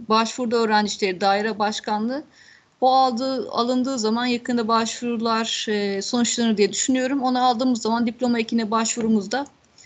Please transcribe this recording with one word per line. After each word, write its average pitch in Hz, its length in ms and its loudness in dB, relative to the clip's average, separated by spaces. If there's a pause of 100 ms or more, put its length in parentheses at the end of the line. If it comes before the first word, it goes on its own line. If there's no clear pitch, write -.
başvurdu 226 480 0
öğrenci 214 320 2
işleri 190 320 -2
daire 202 380 0
başkanlığı. 220 640 -4 (560)
O 254 100 4
aldığı, 262 600 0
alındığı 254 480 0
zaman 226 280 0
yakında 240 420 -2
başvurular, 226 1000 -2
e, 202 340 -2
sonuçlanır 233 540 0
diye 202 160 2
düşünüyorum. 254 500 0
Onu 254 220 2
aldığımız 254 380 2
zaman 226 240 0
diploma 240 340 0
ekine 226 300 -2
başvurumuzda 226 760 0 (400)